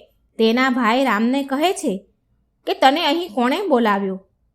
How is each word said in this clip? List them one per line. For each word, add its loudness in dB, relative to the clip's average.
તેના 2
ભાઈ 2
રામને 0
કહે -2
છે -6
કે, -2
"તને 2
અહીં -2
કોણે 0
બોલાવ્યો? 0